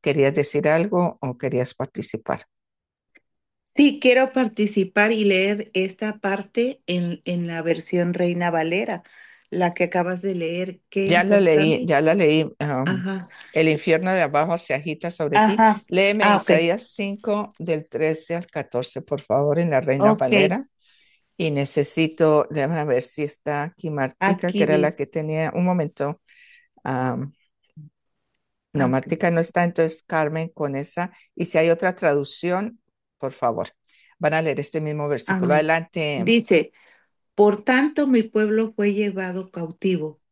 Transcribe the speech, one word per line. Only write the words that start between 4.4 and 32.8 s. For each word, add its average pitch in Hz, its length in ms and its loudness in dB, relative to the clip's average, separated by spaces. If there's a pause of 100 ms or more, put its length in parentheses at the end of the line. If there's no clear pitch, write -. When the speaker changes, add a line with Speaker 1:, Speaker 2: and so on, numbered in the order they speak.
Speaker 2:
y 214 100 0
leer 202 500 0
esta 190 460 -4
parte 208 680 -4
en, 175 380 -4
en 175 220 -4
la 165 140 -8
versión 175 520 -2
Reina 175 380 0
Valera, 170 520 -2 (460)
la 175 240 0
que 175 120 0
acabas 180 360 -2
de 196 140 -4
leer. 175 540 -6
Qué 196 160 -2
Speaker 1:
Ya 175 180 2
la 202 160 4
leí, 156 400 4
Speaker 2:
importante. - 60 -4
Speaker 1:
ya 151 160 2
la 160 120 4
leí, 156 300 4 (160)
um, 147 460 -2
Speaker 2:
Ajá. 190 280 -8 (180)
Speaker 1:
"El 160 180 2
infierno 165 440 0
de 185 80 2
abajo 160 360 0
se - 180 -6
agita 160 360 -8
sobre 151 280 0
ti". 220 240 4
Speaker 2:
Ajá. 214 240 4
Speaker 1:
Léeme 202 380 2
Speaker 2:
Ah, 202 120 6
ok. 180 140 0
Speaker 1:
Isaías 170 420 2
cinco, 208 680 -6
del 160 300 -4
trece 156 460 -4
al 175 120 -8
catorce, 127 540 -6
por 147 200 -6
favor, 143 380 0
en 170 120 0
la 135 100 2
Reina 160 320 4
Speaker 2:
Ok. - 0 -
Speaker 1:
Valera. 208 540 2 (680)
Y 160 140 -2
necesito, 151 1000 0
déjame 151 340 -2
ver 127 180 0
si - 200 -6
está 147 400 -6
aquí 170 280 -10
Martica, 180 640 -2
que 202 80 2
Speaker 2:
Aquí - 0 -
Speaker 1:
era 151 140 4
la 151 140 2
Speaker 2:
dice. - 40 -14
Speaker 1:
que 143 120 -6
tenía, 156 480 -4
un 180 100 0
momento. 160 560 -4 (640)
Am, 127 500 -4 (1400)
no, 135 140 0
Speaker 2:
Ok. - 20 0
Speaker 1:
Martica 170 420 -2
no 170 100 0
está, 175 220 -2
entonces 165 400 -2
Carmen 160 460 -2
con 143 260 -6
esa. 175 360 -6 (240)
Y 170 100 -4
si - 120 0
hay 165 120 4
otra 180 260 0
traducción, 175 840 -2 (360)